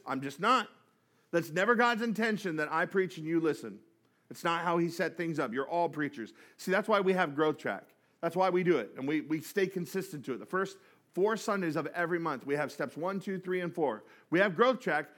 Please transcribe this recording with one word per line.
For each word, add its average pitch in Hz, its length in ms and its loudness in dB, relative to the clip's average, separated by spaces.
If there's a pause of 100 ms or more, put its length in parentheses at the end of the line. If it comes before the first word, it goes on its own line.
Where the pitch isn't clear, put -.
I'm 135 160 -4
just 139 180 -8
not. 226 280 4 (640)
That's 151 200 0
never 190 220 4
God's 240 300 4
intention 214 540 0
that 151 140 -2
I 165 140 2
preach 185 320 0
and 156 80 -10
you 165 140 2
listen. 117 400 -2 (500)
It's - 140 -16
not 170 200 0
how 175 140 2
he 170 120 2
set 165 280 -4
things 165 220 -2
up. 123 140 0
You're 131 140 -2
all 170 220 0
preachers. 135 440 -6 (240)
See, - 140 -4
that's 202 160 2
why 208 140 4
we 190 120 4
have 175 220 2
Growth 151 220 2
Track. 104 260 -4 (380)
That's 165 140 -2
why 185 160 4
we 180 120 2
do 170 140 6
it, 110 200 -2
and 131 100 -4
we, 151 140 0
we 151 200 -4
stay 196 240 0
consistent 175 600 -6
to 131 80 -6
it. 107 60 -8
The 101 60 -14
first 190 320 -4 (360)
four 208 240 2
Sundays 185 380 0
of 151 180 -2
every 175 240 0
month, 151 260 -2
we 139 120 0
have 143 160 -2
steps 143 260 -6
one, 185 220 -4
two, 190 180 -6
three, 185 240 -2
and 175 100 -4
four. 127 320 -2 (280)
We 165 80 4
have 196 160 2
Growth 240 240 4
Track 156 260 0 (120)